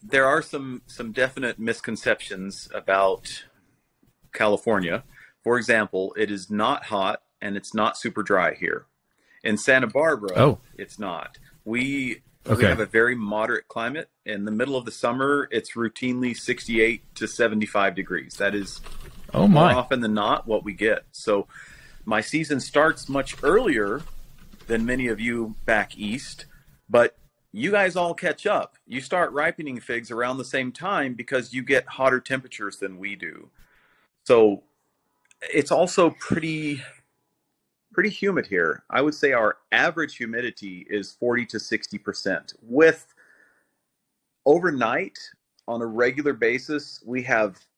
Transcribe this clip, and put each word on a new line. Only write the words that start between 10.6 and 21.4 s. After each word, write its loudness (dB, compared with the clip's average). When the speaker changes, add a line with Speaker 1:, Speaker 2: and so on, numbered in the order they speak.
Speaker 1:
it's -16
not. -8
We, -4
Speaker 2:
Okay. 2
Speaker 1:
we 6
have 4
a 0
very 2
moderate -4
climate. -8
In -6
the -4
middle -2
of -4
the -10
summer, -2
it's -4
routinely -2
sixty-eight 0
to -4
seventy-five 2
degrees. -6
That 0
is -8
Speaker 2:
Oh, 6
my. 8
Speaker 1:
more 2
often -2
than 0
not 0
what 0
we -6
get. 0
So 0